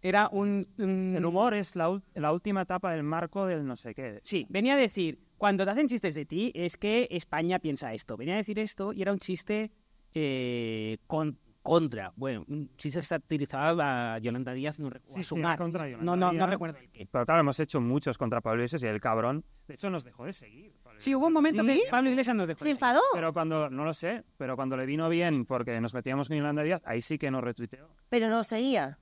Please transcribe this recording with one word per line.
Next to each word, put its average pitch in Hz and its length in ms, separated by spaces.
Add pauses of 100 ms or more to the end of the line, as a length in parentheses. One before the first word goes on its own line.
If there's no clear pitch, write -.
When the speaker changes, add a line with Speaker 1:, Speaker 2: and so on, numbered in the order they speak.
Speaker 1:
Era 202 280
un, 202 360 (120)
un 190 360
Speaker 2:
El 185 100
humor 196 280
es 202 220
la 165 140
ul-, 196 120 (140)
la 151 180
última 190 300
etapa 185 280
del 160 120
marco 165 420
del 160 220
no 127 80
sé 110 180
qué. 117 300
Speaker 1:
Sí, 160 260
venía 233 240
a 285 40
decir, 190 420 (180)
"Cuando 196 260
te 190 80
hacen 269 160
chistes 196 280
de 151 100
ti, 196 300
es 175 200
que 220 360
España 170 480
piensa 139 340
esto". 110 240
Venía 143 160
a 202 40
decir 208 200
esto 214 360
y 196 100
era 196 100
un 190 60
chiste, 214 520 (440)
eh, 120 920
con, 156 320 (240)
contra, 127 540
bueno, 120 320
un 147 300
chiste 156 240
que 151 40
satirizaba 143 1080
a - 20
Yolanda 120 360
Díaz, 147 260
no 143 100
recuerdo, 123 240
Speaker 2:
Sí, 190 60
Speaker 1:
a 180 40
su 160 120
Speaker 2:
sí, 165 60
Speaker 1:
mar. 165 180
Speaker 2:
contra 170 280
Yolanda 123 160
Speaker 1:
No, 175 120
no, 185 100
no 180 80
Speaker 2:
Díaz. 180 160
Speaker 1:
recuerdo 165 300
el 123 100
qué. 104 160
Speaker 2:
Pero 123 180
claro, 160 180
hemos 139 180
hecho 151 200
muchos 127 380
contra 117 240
Pablo 113 200
Iglesias 123 200
y 120 60
el 107 120
cabrón, 117 460 (220)
de 143 80
hecho, 202 160
nos 160 120
dejó 120 220
de 185 80
seguir, 131 480
Pablo - 180
Speaker 1:
Sí, 269 140
hubo 269 140
un 330 60
Speaker 2:
Iglesias. 311 300
Speaker 1:
momento 254 160
Speaker 3:
¿Sí? 480 60
Speaker 1:
que 539 60
Pablo 262 180
Iglesias 247 260
nos 190 120
dejó 160 100
Speaker 3:
¿Se - 80
Speaker 1:
de 302 80
seguir. 254 40
Speaker 3:
enfadó? 254 240 (120)
Speaker 2:
Pero 165 200
cuando, 156 360
no 135 160
lo 160 80
sé, 202 300 (140)
pero 131 180
cuando 131 220
le 131 100
vino 156 220
bien 165 360
porque 120 340
nos 117 140
metíamos 131 340
con 151 100
Yolanda 147 260
Díaz, 165 220
ahí 117 180
sí 156 160
que 147 100
nos 131 140
retuiteó. 123 440 (220)
Speaker 3:
Pero 226 220
no 226 120
seguía. 220 580